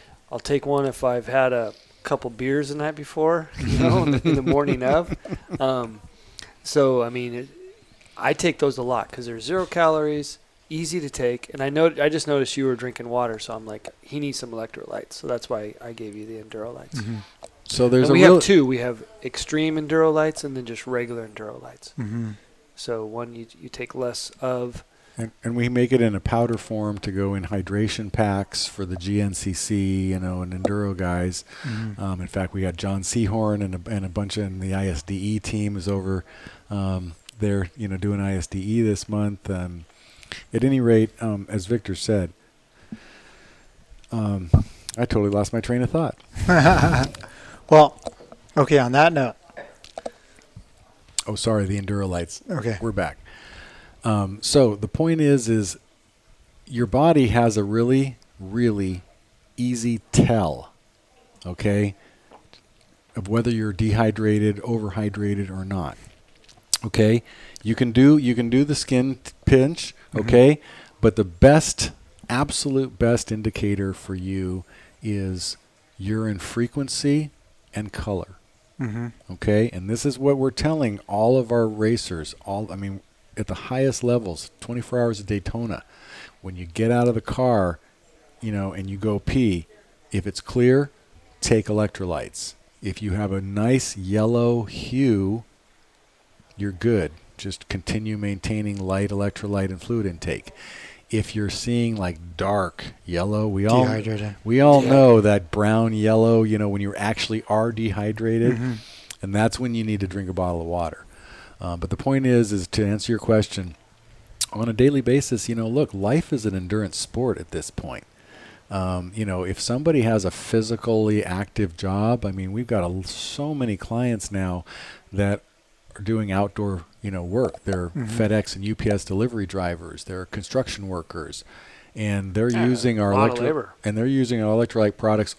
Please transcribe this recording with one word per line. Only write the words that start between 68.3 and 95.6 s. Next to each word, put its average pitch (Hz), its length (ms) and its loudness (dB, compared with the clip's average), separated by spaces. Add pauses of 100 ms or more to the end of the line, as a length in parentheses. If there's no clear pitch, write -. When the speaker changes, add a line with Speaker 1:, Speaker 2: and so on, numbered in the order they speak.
Speaker 2:
can 117 160 0
do 131 140 4
the 147 120 -2
skin 131 480 0
t-, - 100 -18 (120)
pinch, 135 480 4 (200)
Speaker 3:
Mm-hmm. 110 60 -2
Speaker 2:
okay, 123 420 8 (400)
but 110 160 4
the 107 80 2
best, 135 640 4 (380)
absolute 135 680 -2
best 120 320 2
indicator 101 640 -2
for - 220 -10
you 92 480 -4 (400)
is 95 540 -4 (400)
urine 104 420 -4
frequency 143 920 -2 (460)
and 107 160 -8
color. 95 460 -6 (420)
Speaker 3:
Mm-hmm. 120 280 -6 (260)
Speaker 2:
Okay, 104 400 2
and 92 160 -8
this 117 160 -2
is 131 120 -2
what 139 200 2
we're 135 120 0
telling 143 580 -2
all 113 300 4
of 117 140 0
our 117 160 2
racers, 107 640 -2 (120)
all, 101 260 -6
I 87 60 -10
mean, 98 240 -8 (340)
at 110 120 -6
the 90 60 -8
highest 131 500 -2
levels, 113 460 -2 (120)
twenty-four 120 380 -6
hours 117 200 0
of 101 80 -14
Daytona, 107 560 -4 (580)
when 92 140 -12
you 90 100 -10
get 110 240 0
out 120 180 4
of 120 80 4
the 110 60 -2
car, 104 580 2 (600)
you 110 100 -6
know, 98 200 -4
and 95 180 -10
you 98 80 -8
go 104 220 0
pee, 104 480 0 (440)
if 98 140 -2
it's 101 160 -8
clear, 127 480 4 (520)
take 110 260 2
electrolytes. 95 840 -4 (280)
If 98 200 -8
you 104 100 -4
have 101 200 -2
a 98 100 -2
nice 107 560 0
yellow 113 640 2
hue, 113 800 0 (1120)